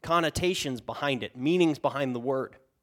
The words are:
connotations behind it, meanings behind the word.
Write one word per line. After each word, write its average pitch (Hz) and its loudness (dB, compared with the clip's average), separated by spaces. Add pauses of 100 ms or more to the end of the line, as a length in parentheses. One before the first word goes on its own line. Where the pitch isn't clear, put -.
connotations 165 0
behind 120 -2
it, 104 -8
meanings 156 2
behind 131 0
the 123 -4
word. 131 -4 (260)